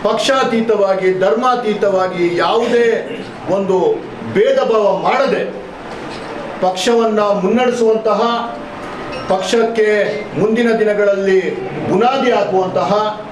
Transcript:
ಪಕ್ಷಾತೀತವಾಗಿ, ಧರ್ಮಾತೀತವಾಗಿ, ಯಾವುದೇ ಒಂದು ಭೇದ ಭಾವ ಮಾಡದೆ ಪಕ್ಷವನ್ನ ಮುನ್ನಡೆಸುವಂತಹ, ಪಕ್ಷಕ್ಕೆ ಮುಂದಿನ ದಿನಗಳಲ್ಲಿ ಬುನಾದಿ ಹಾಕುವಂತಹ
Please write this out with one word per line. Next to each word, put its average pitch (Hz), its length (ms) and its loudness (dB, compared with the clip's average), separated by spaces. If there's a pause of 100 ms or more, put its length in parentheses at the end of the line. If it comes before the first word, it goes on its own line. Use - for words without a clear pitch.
ಪಕ್ಷಾತೀತವಾಗಿ, 208 1120 2
ಧರ್ಮಾತೀತವಾಗಿ, 196 1160 0
ಯಾವುದೇ 226 800 0 (320)
ಒಂದು 185 440 2 (400)
ಭೇದ 262 240 4 (140)
ಭಾವ 202 240 2
ಮಾಡದೆ - 720 0 (960)
ಪಕ್ಷವನ್ನ 214 600 2
ಮುನ್ನಡೆಸುವಂತಹ, 220 1000 2 (1080)
ಪಕ್ಷಕ್ಕೆ 214 920 0 (200)
ಮುಂದಿನ 226 280 2 (100)
ದಿನಗಳಲ್ಲಿ 196 760 2 (320)
ಬುನಾದಿ 247 420 2
ಹಾಕುವಂತಹ 208 920 0 (120)